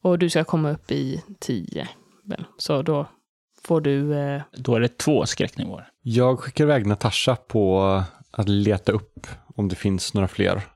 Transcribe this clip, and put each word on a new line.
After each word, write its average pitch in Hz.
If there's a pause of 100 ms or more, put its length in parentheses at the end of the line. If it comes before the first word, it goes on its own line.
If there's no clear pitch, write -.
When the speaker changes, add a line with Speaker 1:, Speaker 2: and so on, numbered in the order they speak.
Speaker 1:
Och 175
du 175
ska 165
komma 156
upp -
i 143 (180)
tio, - (360)
väl. - (140)
Så 143
då 151 (580)
får 165
du... 143
Eh, 143 (100)
Speaker 2:
Då 123
är 113
det 120
två 147
skräcknivåer. - (140)
Speaker 3:
Jag 123
skickar 147
iväg 139
Natasha 110
på 95 (500)
att 101
leta 101
upp - (300)
om 104
det 90
finns -
några 98
fler 95 (160)